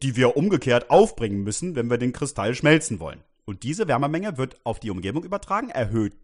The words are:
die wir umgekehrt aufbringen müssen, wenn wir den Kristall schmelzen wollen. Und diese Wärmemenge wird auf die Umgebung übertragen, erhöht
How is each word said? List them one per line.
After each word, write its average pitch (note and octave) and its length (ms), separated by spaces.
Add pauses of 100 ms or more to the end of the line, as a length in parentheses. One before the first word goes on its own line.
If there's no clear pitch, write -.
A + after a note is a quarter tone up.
die C3 120
wir B2 220
umgekehrt C3+ 540
aufbringen A2+ 500
müssen, D3+ 340
wenn A#2 140
wir A#2+ 80
den B2 160
Kristall A#2+ 400
schmelzen D3+ 460
wollen. D2+ 240 (220)
Und G2+ 180
diese E3+ 240
Wärmemenge D3+ 500
wird - 260
auf A2 160
die G#2+ 120
Umgebung F#2+ 320
übertragen, G3+ 460
erhöht G#2+ 440 (100)